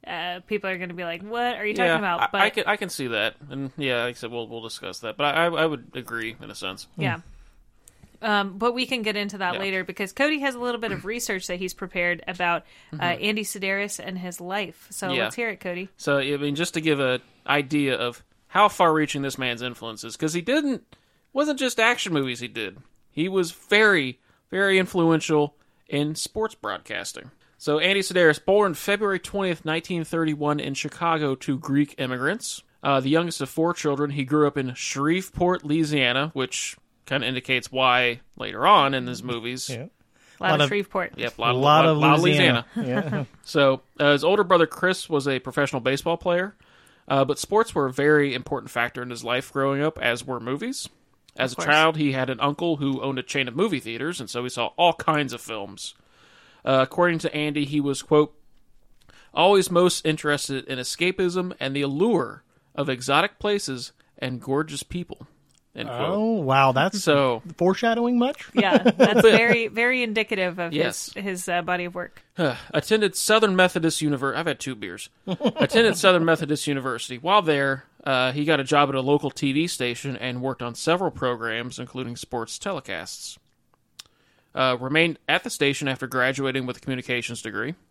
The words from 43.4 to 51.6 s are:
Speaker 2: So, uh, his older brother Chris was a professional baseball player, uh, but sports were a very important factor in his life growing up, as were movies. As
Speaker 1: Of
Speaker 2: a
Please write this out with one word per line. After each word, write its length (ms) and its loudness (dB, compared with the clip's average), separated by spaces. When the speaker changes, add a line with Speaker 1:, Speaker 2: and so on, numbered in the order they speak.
Speaker 2:
So, 380 4
uh, 120 6
his 120 2
older 200 4
brother 220 6
Chris 420 -2
was 200 0
a 100 0
professional 420 -2
baseball 360 0
player, 400 -2
uh, 180 4
but 140 -2
sports 360 0
were 120 0
a 60 -4
very 420 4
important 360 -6
factor 320 -2
in 80 -8
his 120 -12
life 300 -2
growing 300 0
up, 180 -2
as 260 -2
were 140 -6
movies. 480 -8
As 160 -2
Speaker 1:
Of 60 -10
Speaker 2:
a 40 -2